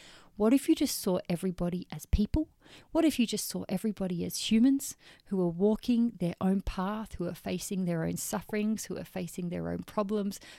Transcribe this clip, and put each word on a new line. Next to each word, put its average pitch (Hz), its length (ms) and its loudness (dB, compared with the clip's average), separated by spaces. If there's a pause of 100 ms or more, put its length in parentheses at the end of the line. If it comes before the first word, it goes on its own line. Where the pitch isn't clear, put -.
(360)
what 220 180 4
if 277 160 2
you 320 60 6
just - 260 -2
saw 180 260 2
everybody 175 640 -2
as 151 140 -10
people? 302 440 2 (420)
What 330 120 2
if 302 160 2
you 233 60 6
just - 240 -4
saw 185 180 -6
everybody 185 560 -2
as - 280 -4
humans 262 440 4 (300)
who 190 160 0
are 175 80 4
walking 220 720 2
their 175 200 0
own 190 220 4
path, 208 540 -4
who 175 120 -4
are 180 80 -6
facing 185 500 -4
their 165 180 0
own 165 140 -2
sufferings, 214 680 -4
who - 120 -8
are - 60 -8
facing 175 460 -6
their 170 200 -4
own 170 140 -4
problems, 202 560 -4 (200)